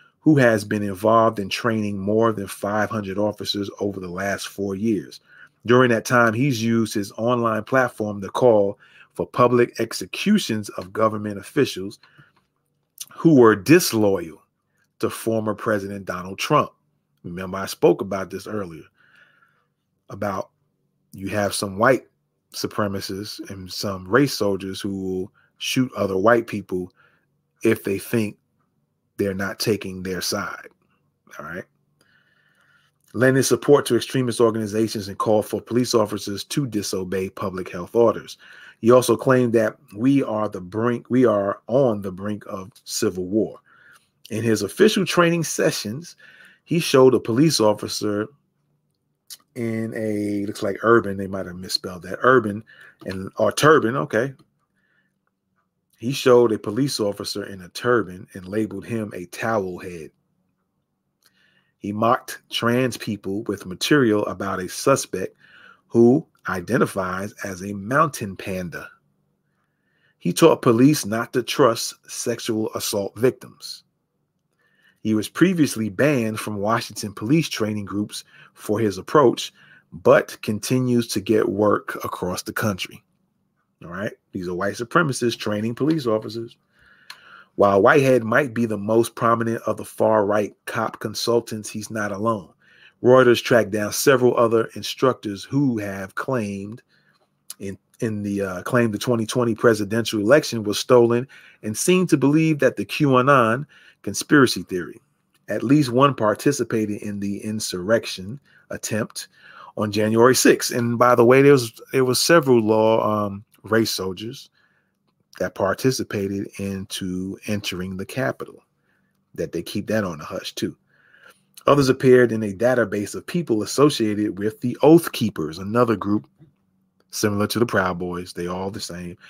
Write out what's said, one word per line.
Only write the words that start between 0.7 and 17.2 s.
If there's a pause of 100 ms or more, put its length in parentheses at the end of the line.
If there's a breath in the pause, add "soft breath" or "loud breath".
involved
in
training
more
than
five
hundred
officers (120)
over
the
last
four
years. (460 soft breath)
During
that
time,
he's
used
his
online
platform
to
call (360 soft breath)
for
public
executions
of
government
officials (1120 soft breath)
who
were
disloyal (600)
to
former
President
Donald
Trump. (540)